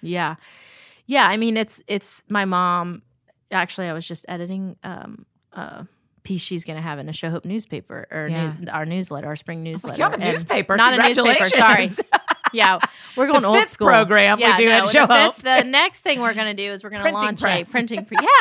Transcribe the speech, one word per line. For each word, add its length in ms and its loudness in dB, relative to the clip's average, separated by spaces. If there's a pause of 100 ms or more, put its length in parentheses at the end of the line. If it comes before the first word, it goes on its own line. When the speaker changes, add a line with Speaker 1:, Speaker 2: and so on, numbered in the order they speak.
Speaker 1:
Yeah. 340 -6 (680)
Yeah. 200 2
I 120 2
mean, 180 -2
it's, 320 -6
it's 400 -8
my 160 -2
mom. 580 -2 (480)
Actually, 380 -6
I 60 -6
was 120 -10
just 220 -16
editing, 560 -10
um, 420 -16 (280)
a 340 -16 (360)
piece 180 -8
she's 240 -10
gonna 160 -12
have 180 -10
in 80 -12
a 60 -12
Show 180 -8
Hope 140 -8
newspaper 680 -10
or 160 -8
Speaker 2:
Yeah. 320 -6
Speaker 1:
new-, 100 -12
our 160 -6
newsletter, 420 -8
our 100 -8
spring 280 -12
Speaker 2:
I 60 -10
was 140 -10
like, 80 -10
Speaker 1:
newsletter. 60 -10
Speaker 2:
"You 40 0
have 160 0
a 40 -6
Speaker 1:
And 100 -2
Speaker 2:
newspaper? 420 -2
Speaker 1:
not 180 6
a 40 0
newspaper. 480 4
Sorry. 420 6
Speaker 2:
Congratulations." 180 -8
<laughs> 60 -4 (400)
Speaker 1:
Yeah, 280 4 (360)
we're 120 2
Speaker 2:
The 60 2
Speaker 1:
going 120 4
old 140 4
Speaker 2:
fifth 140 0
Speaker 1:
school. 160 0
Speaker 2:
program 500 4
we 40 0
Speaker 1:
Yeah, 140 6
Speaker 2:
do 120 4
at 160 4
Speaker 1:
no, 40 0
Speaker 2:
Show 160 6
Speaker 1:
the 140 4
Speaker 2:
Hope. 160 4
Speaker 1:
fifth, 80 -20
the 220 2
next 360 0
thing 180 -2
we're 140 -2
gonna 220 -4
do 160 -8
is 120 -12
we're 60 -16
gonna 140 -10
Speaker 2:
Printing 180 0
Speaker 1:
launch 200 -4
Speaker 2:
press. 280 -2
Speaker 1:
a 20 -16
printing 340 -4
pre-, 120 -4 (240)